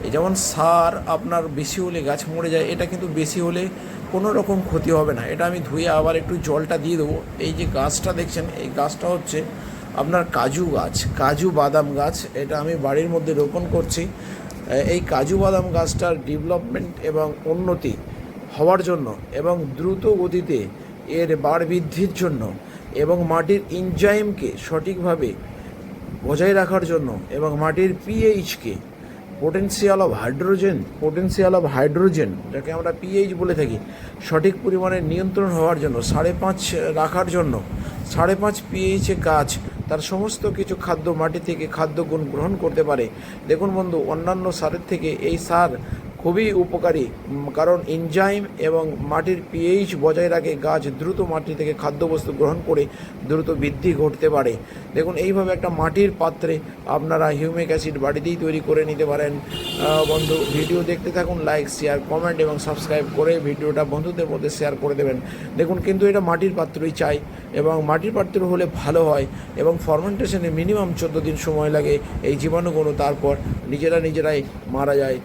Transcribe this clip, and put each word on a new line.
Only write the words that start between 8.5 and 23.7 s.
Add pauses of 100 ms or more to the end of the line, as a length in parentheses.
এই
গাছটা
হচ্ছে (540)
আপনার
কাজু
গাছ, (120)
কাজু
বাদাম
গাছ।
এটা
আমি
বাড়ির
মধ্যে
রোপণ
করছি। (640)
এ-,
এই
কাজু
বাদাম (100)
গাছটার (100)
ডেভেলপমেন্ট
এবং (120)
উন্নতি (640)
হওয়ার
জন্য (180)
এবং (120)
দ্রুত
গতিতে (420)
এর
বাড়
বৃদ্ধির
জন্য (420)
এবং
মাটির (100)